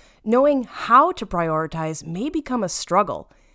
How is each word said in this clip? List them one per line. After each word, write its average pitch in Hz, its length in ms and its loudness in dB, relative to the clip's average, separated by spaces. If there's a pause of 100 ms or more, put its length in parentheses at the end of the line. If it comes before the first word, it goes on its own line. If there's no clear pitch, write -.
(240)
knowing 262 380 2
how 262 480 4
to 359 160 -8
prioritize 160 800 -4
may 185 220 -6
become 285 340 -6
a 180 60 -2
struggle. 165 640 -2 (220)